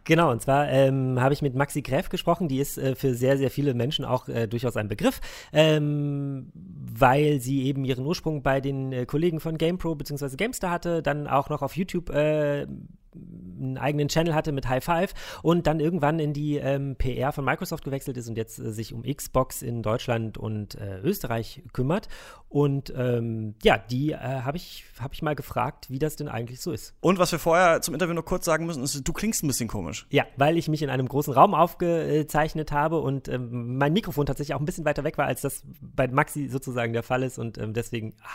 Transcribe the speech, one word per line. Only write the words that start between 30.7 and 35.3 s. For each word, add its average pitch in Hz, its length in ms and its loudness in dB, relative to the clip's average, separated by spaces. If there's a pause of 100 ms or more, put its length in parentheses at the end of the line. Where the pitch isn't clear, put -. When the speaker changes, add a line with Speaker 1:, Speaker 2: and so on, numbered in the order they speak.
Speaker 1:
in 139 80 -2
einem 131 180 0
großen 139 240 0
Raum 165 220 10
aufgezeichnet 156 1160 2
habe 151 300 2
und, 135 280 -2
ähm, 123 500 -4
mein 143 160 4
Mikrofon 151 320 0
tatsächlich 143 280 -4
auch 135 60 -4
ein 147 60 -2
bisschen 156 180 -6
weiter 147 200 0
weg 156 120 -2
war, - 80 2
als 131 160 -2